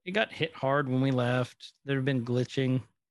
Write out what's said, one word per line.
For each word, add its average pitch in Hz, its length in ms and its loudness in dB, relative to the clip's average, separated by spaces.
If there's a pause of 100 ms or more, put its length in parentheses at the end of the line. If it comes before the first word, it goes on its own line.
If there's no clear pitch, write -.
"It 180 60 -10
got 214 200 0
hit 160 220 -4
hard 139 340 0
when 127 140 2
we 135 100 2
left. 123 600 -2 (100)
There 139 140 -2
have 131 80 0
been 131 180 0
glitching." 127 580 0 (280)